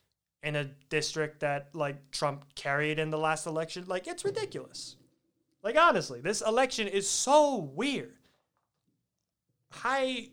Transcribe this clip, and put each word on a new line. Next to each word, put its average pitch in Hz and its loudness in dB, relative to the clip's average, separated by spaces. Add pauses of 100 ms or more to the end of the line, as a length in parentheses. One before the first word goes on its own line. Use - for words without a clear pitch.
(440)
in 151 -2
a 147 -2 (240)
district 151 -2
that, 143 -4
like, 143 -4
Trump 143 -4 (120)
carried 151 0
in 156 0
the 156 -2
last 156 0
election. 165 -6
Like, 185 -4
it's 349 -8
ridiculous. - -6 (680)
Like, 240 0
honestly, 220 4
this 185 -2
election 226 2
is 196 0
so 285 6
weird. 165 -4 (1500)
High 262 -2